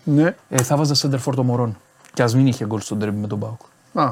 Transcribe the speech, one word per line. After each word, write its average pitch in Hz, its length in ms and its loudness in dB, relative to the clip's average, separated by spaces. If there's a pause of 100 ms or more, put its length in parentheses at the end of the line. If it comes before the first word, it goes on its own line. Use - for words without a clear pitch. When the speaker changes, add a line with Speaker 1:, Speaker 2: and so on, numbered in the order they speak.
Speaker 1:
Ναι. 156 320 4 (140)
Speaker 2:
Ε, 127 140 2
θα 143 140 0
βάζα 147 180 0
center 135 300 -2
for - 100 -2
το 127 80 0
Μωρόν. 120 340 0 (360)
Κι - 80 0
ας 120 140 2
μην 135 120 6
είχε 117 180 -2
γκολ 107 140 -4
στον 107 180 -6
ντέρμπι 104 220 -2
με 104 80 -4
τον 107 120 -4
παοκ. 113 220 -10 (320)
Speaker 1:
Α, 143 180 0